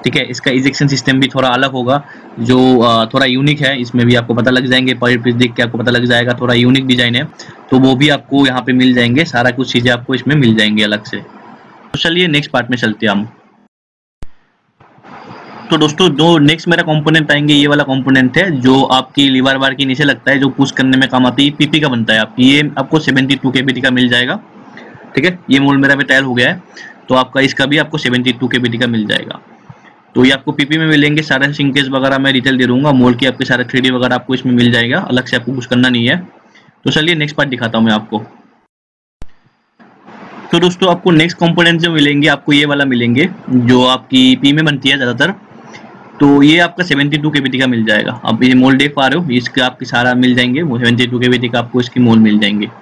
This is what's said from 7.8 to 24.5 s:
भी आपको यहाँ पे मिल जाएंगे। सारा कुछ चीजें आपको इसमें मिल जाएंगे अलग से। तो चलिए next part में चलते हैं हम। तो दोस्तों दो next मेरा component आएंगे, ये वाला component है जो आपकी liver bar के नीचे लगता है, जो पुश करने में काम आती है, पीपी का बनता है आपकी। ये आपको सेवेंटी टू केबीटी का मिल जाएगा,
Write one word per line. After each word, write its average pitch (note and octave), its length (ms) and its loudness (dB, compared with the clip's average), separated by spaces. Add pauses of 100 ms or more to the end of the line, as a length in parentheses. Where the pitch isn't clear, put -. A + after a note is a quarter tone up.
भी C#3+ 120 2
आपको C#3 380 0
यहाँ B2+ 160 -2
पे B2+ 100 -2
मिल B2+ 220 2
जाएंगे। B2 300 2
सारा B2 260 0
कुछ B2 220 -6
चीजें B2 180 0
आपको B2 240 -4
इसमें C3 220 -2
मिल A#2 200 2
जाएंगे G#2+ 260 0
अलग G#2 220 -2
से। - 120 -12 (760)
तो C#3+ 60 -6
चलिए F3 280 0
next D3 240 -2
part A#2+ 200 -2
में B2 60 -2
चलते A2+ 300 -4
हैं G#2 60 0
हम। G2+ 160 -4 (2500)
तो E3 60 0
दोस्तों D3+ 380 0
दो D#3+ 240 2
next D#3 300 2
मेरा E3+ 140 0
component D#3 500 0
आएंगे, D3 220 2
ये C#3+ 120 4
वाला D3 180 2
component C3 540 0
है E3+ 220 -2
जो C3 220 4
आपकी C3 460 0
liver C3+ 300 0
bar C3+ 160 -2
के C#3 100 -4
नीचे C3+ 200 -2
लगता C3+ 280 0
है, C#3 60 2
जो C3+ 100 0
पुश C3+ 240 -2
करने C3 240 0
में C3 120 0
काम B2+ 180 0
आती B2 180 0
है, D3 60 2
पीपी D3+ 300 -2
का D3+ 80 0
बनता A2+ 260 -2
है A2 60 2
आपकी। G#2+ 220 -4
ये C#3+ 360 2
आपको C#3 200 -2
सेवेंटी C3+ 380 0
टू B2+ 140 -4
केबीटी B2+ 300 -2
का C3 100 0
मिल B2+ 180 2
जाएगा, B2+ 320 -2 (720)